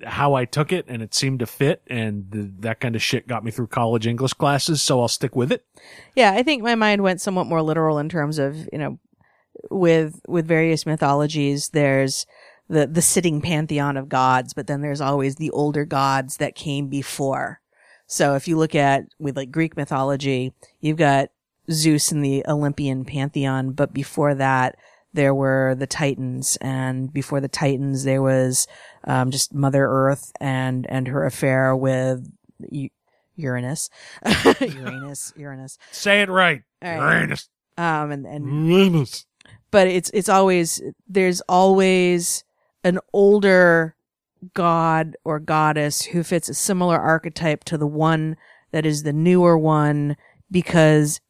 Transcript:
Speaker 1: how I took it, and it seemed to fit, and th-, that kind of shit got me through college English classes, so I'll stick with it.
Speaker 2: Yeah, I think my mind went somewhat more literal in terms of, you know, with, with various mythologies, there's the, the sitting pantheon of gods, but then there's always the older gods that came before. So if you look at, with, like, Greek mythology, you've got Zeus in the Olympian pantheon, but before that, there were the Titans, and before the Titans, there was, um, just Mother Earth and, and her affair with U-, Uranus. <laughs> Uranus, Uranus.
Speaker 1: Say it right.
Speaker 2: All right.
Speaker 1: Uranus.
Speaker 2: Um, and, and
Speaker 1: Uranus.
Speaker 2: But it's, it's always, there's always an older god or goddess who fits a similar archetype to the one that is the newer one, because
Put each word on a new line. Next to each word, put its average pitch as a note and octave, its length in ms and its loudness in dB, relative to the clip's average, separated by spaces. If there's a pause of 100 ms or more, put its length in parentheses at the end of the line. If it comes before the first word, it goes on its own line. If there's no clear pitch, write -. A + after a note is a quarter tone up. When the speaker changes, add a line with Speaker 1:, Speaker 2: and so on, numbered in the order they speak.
Speaker 1:
how C#3 300 0
I B2+ 100 2
took D3 280 -2
it, F3+ 160 -4
and A#2 140 -10
it G#2+ 140 -10
seemed C3+ 240 -2
to A2+ 60 -2
fit, D3 420 -2
and G#2+ 420 -6
th-, G#2 200 -8 (100)
that A2 200 -6
kind A#2 140 -4
of G#2+ 80 -2
shit - 240 -4
got A2+ 180 -6
me A#2 60 -6
through A#2 160 -6
college A#2 400 0
English A#2+ 280 -2
classes, C#3+ 460 0
so C3 200 2
I'll A#2+ 80 0
stick - 260 -4
with B2+ 160 0
it. - 160 -4 (480)
Speaker 2:
Yeah, A3+ 180 6
I B3 120 0
think C4+ 180 0
my A#3 140 0
mind G#3 260 2
went F#3 180 0
somewhat F3+ 280 -2
more E3 120 0
literal D#3 380 0
in D3 100 -4
terms D#3 300 -4
of, C#3 180 -2 (160)
you - 60 -8
know, C#3 220 -8 (680)
with, E3 600 2
with E3 180 -2
various D#3+ 400 0
mythologies, D3 840 0
there's C3+ 540 0 (440)
the, D3+ 180 2
the D#3+ 160 0
sitting E3+ 400 2
pantheon D3+ 540 -2
of C3+ 120 -8
gods, B2+ 460 2
but C3+ 140 -8
then C#3+ 120 -4
there's D3 200 -4
always C#3 340 0
the D#3 160 -6
older D3 340 -2
gods C3+ 520 -2
that D3 180 -6
came C#3+ 320 -6
before. C3+ 760 -6 (460)
So C#3+ 280 0
if C#3 140 -4
you E3 80 0
look D#3 180 0
at, C#3 300 2 (140)
with, C#3 180 -6
like, C3+ 160 -8
Greek D#3+ 240 -2
mythology, C3+ 760 -2 (280)
you've D#3 160 -2
got C#3 320 4 (420)
Zeus D#3 400 2
in D3 120 -2
the C#3 260 0
Olympian C#3+ 560 -2
pantheon, C3+ 680 -2
but C#3 200 -2
before D3 440 -2
that, C3+ 400 2 (360)
there C#3 220 2
were C3+ 420 2
the C3+ 120 -6
Titans, C3 720 -4
and C3 520 -4
before C#3+ 280 -4
the C#3 80 -6
Titans, C#3 560 -2
there C3+ 180 2
was, C3 440 2 (380)
um, C3 260 0
just - 240 -4
Mother C#3 320 2
Earth C3+ 540 0
and, C3 480 -4
and C3 200 -4
her C#3+ 160 -2
affair C3 520 0
with C3 520 -2 (400)
U-, C#3 220 -10 (460)
Uranus. B2+ 540 -6 (340)
<laughs> A3 60 -2 (300)
Uranus, C#3 760 -10
Uranus. C3+ 420 -16 (140)
Speaker 1:
Say G3+ 300 2
it G3 60 0
right. F3 340 2 (200)
Speaker 2:
All E3+ 160 -8
right. D3+ 200 2
Speaker 1:
Uranus. D3 300 -4 (280)
Speaker 2:
Um, D#3 360 -2
and, C#3 140 -10
and D3 420 -4
Speaker 1:
Uranus. F3 580 4 (460)
Speaker 2:
But G3 140 6
it's, F#3 260 0
it's F#3+ 160 0
always, F#3+ 540 2 (260)
there's F#3 340 0
always F#3 1000 4 (400)
an F3+ 160 0 (140)
older F#3 840 6 (600)
god E3 680 0
or D3+ 160 -4
goddess D3+ 640 0
who F3 200 -4
fits E3+ 260 -2
a C#3 60 -8
similar F3+ 440 0
archetype D#3 640 -2
to E3 140 -6
the D3 100 -2
one D#3 500 0 (340)
that D#3 160 -2
is D3+ 160 0
the D3+ 100 -4
newer E3+ 460 4
one, D3 580 0 (340)
because D#3 800 4